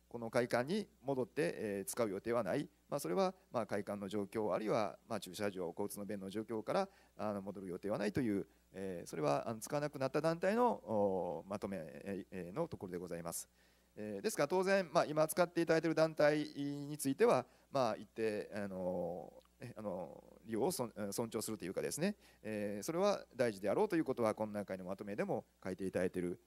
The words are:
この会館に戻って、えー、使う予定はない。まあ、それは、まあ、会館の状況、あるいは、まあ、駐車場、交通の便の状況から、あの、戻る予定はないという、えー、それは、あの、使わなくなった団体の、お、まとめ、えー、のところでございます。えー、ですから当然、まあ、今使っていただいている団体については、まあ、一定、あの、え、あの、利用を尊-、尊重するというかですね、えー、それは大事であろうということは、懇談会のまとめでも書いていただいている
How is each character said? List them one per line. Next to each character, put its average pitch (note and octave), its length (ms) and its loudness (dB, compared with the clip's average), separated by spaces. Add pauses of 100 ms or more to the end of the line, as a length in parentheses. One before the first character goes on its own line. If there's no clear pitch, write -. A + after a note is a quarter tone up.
こ A#2+ 120 -12
の A2+ 100 -6
会 B2 180 2
館 A#2+ 160 2
に G3 240 -2 (160)
戻 C3 200 0
っ G2+ 40 -2
て、 E3 300 -2
え G2+ 280 -2
ー、 - 40 -8
使 - 120 -2
う A2 80 2
予 F#2+ 120 -4
定 A#2 100 -2
は A#2 120 2
な F#2+ 120 2
い。 D3+ 140 -2 (180)
ま D3+ 100 -4
あ、 - 40 0
そ D#3 80 -6
れ F3 60 0
は、 F#3+ 180 2 (180)
ま B2 100 0
あ、 G#2 40 0
会 G#2 180 -2
館 G#2 160 -4
の G2 80 -6
状 G2+ 160 -2
況、 G#2 300 0
あ - 60 2
る D#4+ 60 -4
い G#3 40 0
は、 A2 280 0 (120)
ま A2+ 80 -4
あ、 - 20 -2
駐 F#2 160 -10
車 G2+ 160 0
場、 F2+ 160 -4
交 G2+ 220 -4
通 - 100 -10
の G#2 60 -8
便 G2+ 120 -6
の F#2+ 120 -8
状 G#2+ 140 -6
況 A2 180 -4
か - 100 -6
ら、 F#3+ 180 2 (280)
あ G#2 160 -2
の、 G2+ 80 -4
戻 G2 200 -8
る F#2+ 60 -8
予 E2+ 100 -6
定 G2 120 -4
は A2+ 80 0
な G3+ 80 -2
い G#3 80 -2
と D#3 80 0
い G#2 180 2
う、 - 80 -4 (240)
え F#2+ 340 -6
ー、 - 40 -14
そ D#3 80 -8
れ D#3 40 -4
は、 C#3+ 280 2
あ A#2+ 40 -4
の、 A2 60 -8
使 - 160 -6
わ D3 60 0
な D3 80 -2
く C#3 100 -10
な C3 80 0
っ C3 40 -2
た D3+ 100 2
団 E3 180 2
体 F#3+ 160 4
の、 B3 140 6
お、 F#2 800 2
ま G2+ 100 -4
と A2 80 -4
め、 F#2+ 140 -4
え F2 720 -8
ー、 - 20 -8
の D#3+ 140 -2
と - 80 -10
こ G2+ 80 -10
ろ F2+ 80 -8
で F2+ 40 -4
ご F2 120 -6
ざ F2 80 -4
い E2+ 60 -8
ま E2 100 -6
す。 - 160 -8 (480)
え G#2+ 220 -6
ー、 - 20 -10
で A3 80 -2
す - 80 -6
か D3 60 4
ら C#3+ 40 2
当 F#3 160 2
然、 F#3+ 300 4
ま E3 80 6
あ、 B2 40 4
今 D#3 220 2
使 - 140 2
っ E3+ 80 4
て F3 120 0
い E3 40 4
た E3 80 6
だ D#3+ 60 6
い - 20 0
て E3 60 0
い - 20 4
る D#3 60 2
団 D#3+ 200 4
体 D3+ 300 6 (100)
に C#3+ 420 -4
つ C#3 120 0
い C3+ 60 2
て A3 100 6
は、 D3 200 6 (260)
ま B2+ 200 4
あ、 F#2 60 0
一 G#2+ 80 -10 (100)
定、 G#2+ 380 0
あ G2+ 160 -2
の、 F2+ 640 -2 (260)
え、 - 180 -10
あ G#2+ 40 -10
の、 F#2 400 -6 (240)
利 A2 80 -4
用 G#2+ 120 4
を F#3 60 2
尊-、 A#2 200 -2 (220)
尊 A2+ 160 -2
重 A2 120 -2
す - 80 -6
る G#2+ 80 -4
と - 60 -8
い E2+ 60 -2
う F#2+ 40 -4
か - 80 -2
で D2+ 100 0
す - 80 -6
ね、 G3+ 160 0 (280)
え G#2 380 -4
ー、 - 20 -8
そ - 80 -4
れ E3 80 0
は G3+ 260 2 (100)
大 B2 180 4
事 F#2+ 80 -10
で G2 80 0
あ G#2 40 4
ろ F3+ 120 4
う G3+ 40 -2
と F3 60 0
い D#3+ 60 4
う - 20 0
こ B2+ 100 0
と A#2+ 80 0
は、 G#2+ 140 4
懇 G#2+ 160 -2
談 G#2 140 -4
会 F#2+ 120 -4
の F#2 60 -8
ま F#2 140 -6
と G#2+ 80 -8
め G2+ 100 -4
で E3+ 80 -2
も D3 220 -2 (180)
書 F#2+ 80 -4
い F#2 60 -4
て G2 80 -4
い F#2 60 -2
た G2 80 2
だ F#2 60 4
い F2+ 60 2
て F#2 80 -2
い F2 40 0
る F2 240 -2